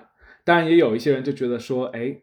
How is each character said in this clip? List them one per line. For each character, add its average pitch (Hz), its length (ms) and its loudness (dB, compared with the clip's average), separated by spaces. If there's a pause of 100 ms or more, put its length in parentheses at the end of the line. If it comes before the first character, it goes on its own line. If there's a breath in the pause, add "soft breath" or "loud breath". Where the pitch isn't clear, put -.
(440 soft breath)
当 170 140 4
然 165 100 2
也 165 100 6
有 127 180 4
一 120 40 -4
些 147 140 0
人 131 100 -2
就 139 80 -2
觉 131 160 -6
得 120 120 -4
说， 127 280 -4
哎， 120 340 -10